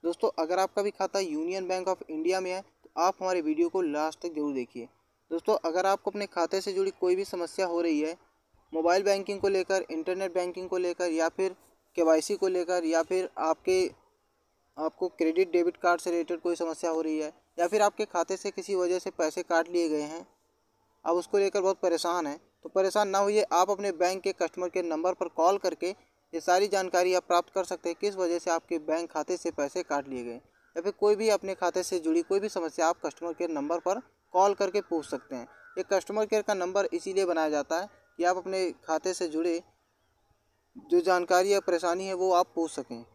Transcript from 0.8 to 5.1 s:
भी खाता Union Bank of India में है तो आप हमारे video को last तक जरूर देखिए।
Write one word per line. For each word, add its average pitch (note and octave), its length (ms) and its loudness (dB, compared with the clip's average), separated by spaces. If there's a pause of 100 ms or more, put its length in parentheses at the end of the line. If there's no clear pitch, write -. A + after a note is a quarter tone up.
भी G3+ 100 0
खाता G3 280 -2
Union F3 480 -4
Bank F#3 200 -2
of F#3 200 -2
India E3 320 0
में F#3 100 -4
है F#3 100 -4
तो - 380 -20
आप F#3 220 2
हमारे F#3 220 0
video D#3 260 2
को F#3+ 140 0
last D3+ 380 -2
तक E3+ 140 -8
जरूर D3 200 -2
देखिए। B2 340 -8 (420)